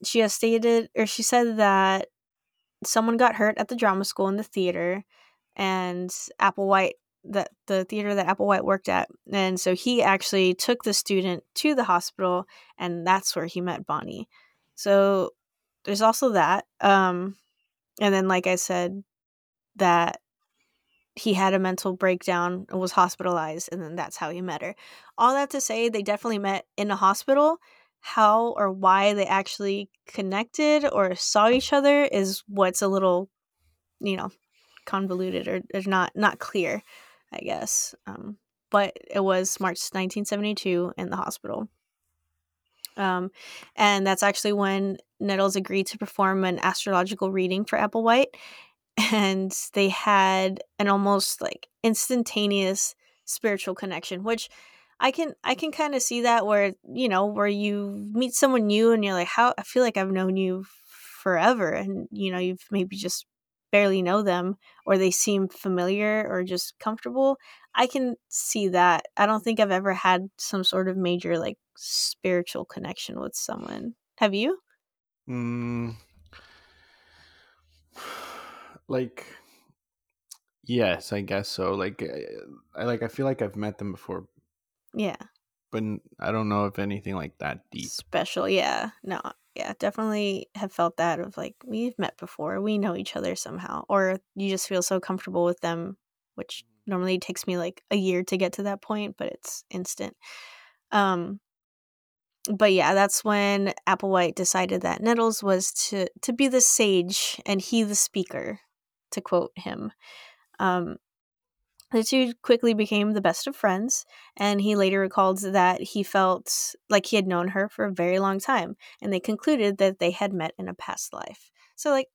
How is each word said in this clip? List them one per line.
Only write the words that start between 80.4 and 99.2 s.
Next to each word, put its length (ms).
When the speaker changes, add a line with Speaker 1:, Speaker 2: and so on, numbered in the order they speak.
Speaker 2:
yes, 480
I 80
guess 260
so. 260
Like, 300
uh, 760
I, 40
like, 180
I 60
feel 180
like 160
I've 140
met 220
them 160
before. 320
Speaker 1:
Yeah. 220
Speaker 2:
But 120
n-, 180
I 140
don't 160
know 160
if 120
anything, 380
like, 240
that 220
deep. 160
Speaker 1:
Special, 600
yeah. 420
No, 200
yeah, 240
definitely 760
have 180
felt 240
that 240
of, 160
like, 180
we've 320
met 200
before, 440
we 160
know 160
each 220
other 200
somehow, 520
or 320
you 140
just 180
feel 160
so 160
comfortable 460
with 160
them, 340
which 300
normally 320
takes 300
me, 100
like, 320
a 60
year 300
to 120
get 160
to 100
that 180
point, 360
but 100